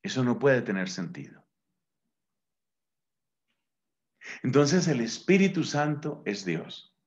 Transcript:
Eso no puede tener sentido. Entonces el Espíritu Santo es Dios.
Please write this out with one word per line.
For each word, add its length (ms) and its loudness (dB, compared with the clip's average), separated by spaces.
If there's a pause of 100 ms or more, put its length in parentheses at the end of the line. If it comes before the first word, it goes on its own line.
Eso 220 -2
no 140 0
puede 240 4
tener 260 -2
sentido. 580 -10 (3000)
Entonces 460 4
el 120 2
Espíritu 640 2
Santo 600 -4
es 220 -6
Dios. 480 -8 (120)